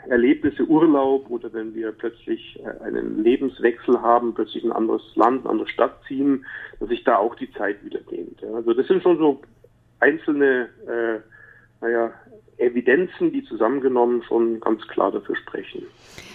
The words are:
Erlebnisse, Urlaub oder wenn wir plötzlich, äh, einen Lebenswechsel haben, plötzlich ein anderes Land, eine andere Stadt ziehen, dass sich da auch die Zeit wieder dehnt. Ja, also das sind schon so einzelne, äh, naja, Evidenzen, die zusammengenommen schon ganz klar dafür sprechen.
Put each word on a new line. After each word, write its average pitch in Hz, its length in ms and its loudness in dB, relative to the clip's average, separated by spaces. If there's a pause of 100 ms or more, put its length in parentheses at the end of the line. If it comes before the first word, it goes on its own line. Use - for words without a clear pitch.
Erlebnisse, 131 580 2
Urlaub 139 640 4
oder 117 220 -8
wenn 110 200 -8
wir 110 200 -6
plötzlich, - 720 -8
äh, - 200 -12
einen 113 380 -4
Lebenswechsel 120 800 2
haben, 117 320 2
plötzlich 113 300 -6
ein 113 80 -2
anderes 110 300 -2 (120)
Land, 120 280 4
eine 107 80 -6
andere 107 180 -2
Stadt - 400 -2
ziehen, 135 360 0 (360)
dass - 80 -6
sich 120 160 -4
da 120 120 4
auch 104 200 0
die - 160 -14
Zeit 101 320 -6
wieder - 160 -10
dehnt. - 400 -14
Ja, 107 140 -10
also 117 200 0
das 123 140 0
sind 185 160 2
schon 175 140 4
so 151 220 2 (600)
einzelne, 139 680 2 (200)
äh, 113 320 -4 (600)
naja, 117 320 -2 (440)
Evidenzen, 147 720 0
die 135 140 -4
zusammengenommen 123 800 0
schon 113 340 0
ganz 110 300 -2
klar 98 240 0
dafür 101 240 -6
sprechen. - 480 -12 (500)